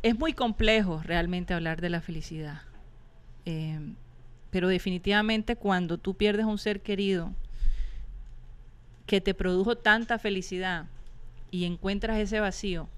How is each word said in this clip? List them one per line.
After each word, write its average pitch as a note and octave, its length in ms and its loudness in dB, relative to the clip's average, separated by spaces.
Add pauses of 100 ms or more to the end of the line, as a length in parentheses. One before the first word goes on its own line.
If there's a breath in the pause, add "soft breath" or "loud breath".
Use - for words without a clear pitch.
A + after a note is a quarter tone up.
es A3+ 160 4
muy D#4+ 160 0
complejo G#3+ 680 4
realmente E3+ 500 0
hablar E3 280 -2
de F3 80 0
la E3+ 120 0
felicidad. D#3 600 -8 (840)
Eh, D#3+ 340 -4 (680)
pero F#3 180 2
definitivamente G#3 880 2
cuando F3+ 420 2
tú F#3+ 180 -4
pierdes G#3 300 4
a - 20 2
un G#3 100 0
ser G3+ 240 -2
querido G3 500 0 (1700 loud breath)
que G3 160 4
te F#3+ 120 0
produjo F#3+ 420 2
tanta A3+ 440 4
felicidad F#3 680 -2 (640)
y F3+ 140 0
encuentras G3+ 520 -2
ese G#3+ 220 0
vacío F#3 480 -2 (100)